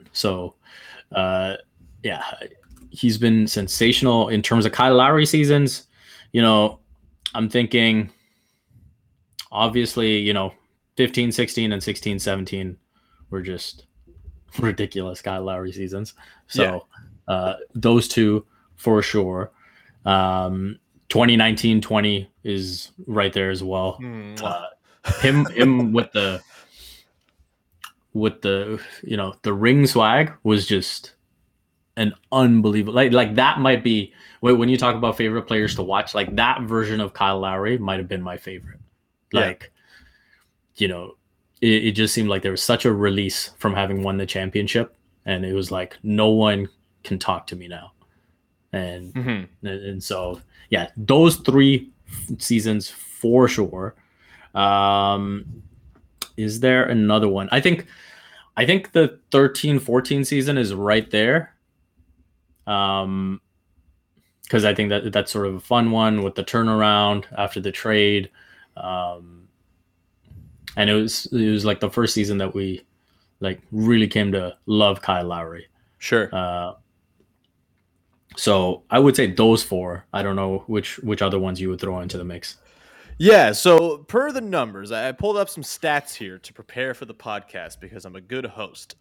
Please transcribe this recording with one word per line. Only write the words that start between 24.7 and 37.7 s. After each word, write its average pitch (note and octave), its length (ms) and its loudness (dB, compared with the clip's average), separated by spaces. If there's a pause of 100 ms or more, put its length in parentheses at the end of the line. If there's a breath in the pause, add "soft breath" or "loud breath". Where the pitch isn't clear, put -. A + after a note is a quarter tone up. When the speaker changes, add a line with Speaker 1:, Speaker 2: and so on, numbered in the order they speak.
Speaker 1:
him, C#3 260 4
him B2 460 2
Speaker 2:
<laughs> A2+ 40 2
Speaker 1:
with A#2 160 0
the, F#2+ 300 -2 (1700 loud breath)
with G#2+ 300 -2
the, G2+ 380 -2 (240 loud breath)
you A2+ 120 -4
know, G2 260 -6
the G#2 100 -2
ring B2 340 4
swag B2+ 460 4 (100)
was G#2 240 2
just - 480 -4 (840)
an G#2+ 180 -2 (180)
unbelievable, G#2+ 600 4
like, B2+ 180 4
like, A2+ 220 4
that C3+ 240 2
might C3 260 2
be, G#2+ 280 0 (280 loud breath)
when, B2 160 4
when A#2+ 140 2
you B2+ 80 4
talk A#2+ 160 2
about A2+ 240 -2
favorite A2+ 240 -2
players G#2+ 320 -2
to G2 80 -4
watch, G2 320 -4
like, G2+ 220 -4
that B2 260 2
version A2 360 -2
of G2+ 140 -4
Kyle G2 280 0
Lowry F#2+ 360 -2